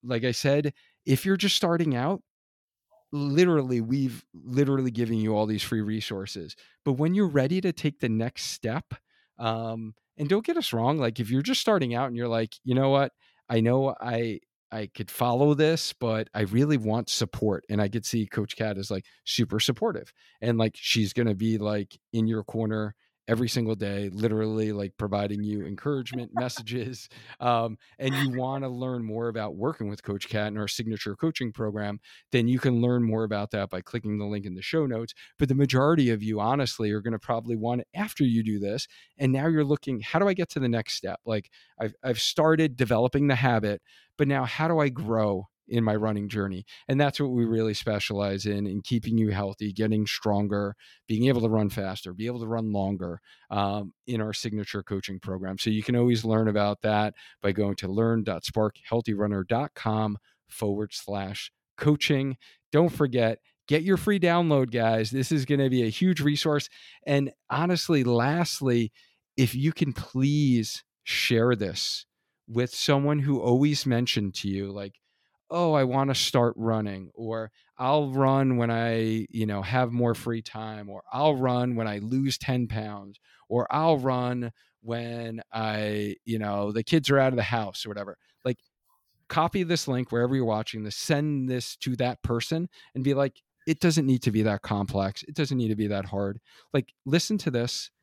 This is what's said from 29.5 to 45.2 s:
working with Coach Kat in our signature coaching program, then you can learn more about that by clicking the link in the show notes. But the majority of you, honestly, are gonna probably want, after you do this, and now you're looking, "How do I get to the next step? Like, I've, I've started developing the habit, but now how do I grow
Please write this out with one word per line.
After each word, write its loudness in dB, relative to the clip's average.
working -4
with -8
Coach -6
Kat -2
in -6
our -2
signature -6
coaching -4
program, -4
then 4
you 2
can 2
learn 2
more 0
about -4
that -4
by -8
clicking -6
the -4
link -6
in -10
the -12
show 0
notes. -4
But 2
the 4
majority 6
of 0
you, 0
honestly, 0
are 0
gonna -2
probably -2
want, -2
after -2
you 4
do 0
this, -4
and 2
now 0
you're 4
looking, -2
"How -2
do 4
I 2
get -4
to -6
the 2
next -2
step? -8
Like, -4
I've, -6
I've -2
started 2
developing 2
the 2
habit, 2
but 2
now 0
how -2
do 2
I 4
grow 0